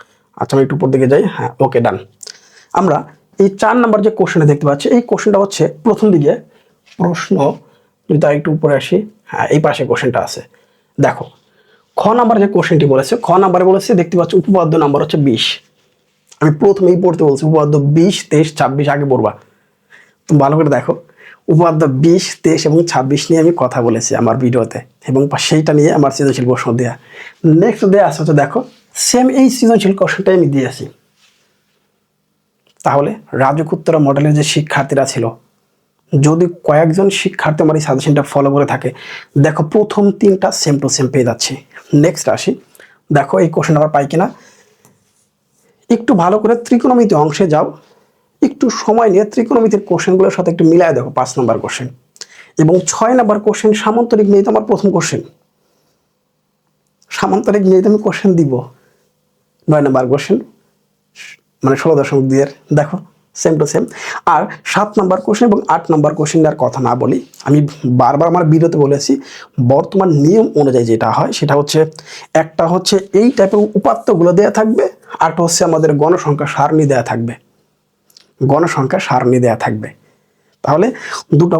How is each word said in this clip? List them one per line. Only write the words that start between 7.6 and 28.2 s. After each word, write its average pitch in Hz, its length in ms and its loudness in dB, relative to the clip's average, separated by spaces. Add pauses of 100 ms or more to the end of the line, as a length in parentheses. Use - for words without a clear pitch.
যদি 151 140 2
তার 151 160 2
একটু 151 180 -6
উপরে 151 240 0
আসি, 180 160 -2 (340)
হ্যাঁ, - 240 -4
এই 156 120 2
পাশে 147 240 -2
কোশ্চেনটা 117 360 -2
আছে। - 140 -14 (640)
দেখো, - 220 -4 (720)
খ - 20 -2 (160)
নাম্বার 226 240 2
যে 202 120 2
কোশ্চেনটি 160 380 2
বলেছে, 131 220 0 (120)
খ - 20 -2 (160)
নাম্বারে 180 260 2
বলেছে, 190 200 0 (100)
দেখতে 170 200 -4
পাচ্ছ, 170 120 -2 (100)
উপপাদ্য 175 300 0 (100)
নাম্বার 151 220 0
হচ্ছে 160 140 -2 (100)
বিশ। 110 160 0 (960)
আমি 151 120 2 (100)
প্রথমেই 190 420 2
পড়তে 160 240 0
বলছি, 143 220 0
উপপাদ্য 151 240 2 (220)
বিশ, 180 200 2 (140)
তেইশ, 156 180 2 (100)
ছাব্বিশ 139 360 -2
আগে 143 180 -2
পড়বা। 110 200 0 (960)
তুমি 151 180 2
ভালো 139 140 0
করে 151 180 2
দেখো, 123 180 -4 (600)
উপাদ্য 160 280 2 (220)
বিশ, 175 200 4 (180)
তেইশ 160 260 0
এবং 156 100 2 (120)
ছাব্বিশ 135 380 -2
নিয়ে 160 160 2
আমি 170 80 4 (100)
কথা 127 240 -2
বলেছি 117 240 -2 (100)
আমার 117 220 0
ভিডিওতে, 120 360 -2 (320)
এবং 135 200 2
পা-, 143 180 -4
সেইটা 156 300 2
নিয়ে 151 200 4
আমার 139 180 2
সৃজনশীল 135 340 -2
প্রশ্ন 123 180 -2 (100)
দেয়া। 120 160 -4 (680)
নেক্সট 226 300 0
দেয়া 196 160 4
আছে 151 120 -6